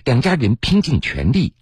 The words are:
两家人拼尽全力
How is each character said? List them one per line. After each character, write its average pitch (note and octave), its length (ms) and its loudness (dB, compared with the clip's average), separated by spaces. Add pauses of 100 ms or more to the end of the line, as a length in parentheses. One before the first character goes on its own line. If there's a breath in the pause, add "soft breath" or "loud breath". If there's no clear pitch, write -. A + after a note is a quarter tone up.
两 A#2+ 160 2
家 F3+ 140 2
人 A#2 200 0
拼 G3+ 260 0
尽 C#3 200 -2
全 - 300 -2
力 - 300 0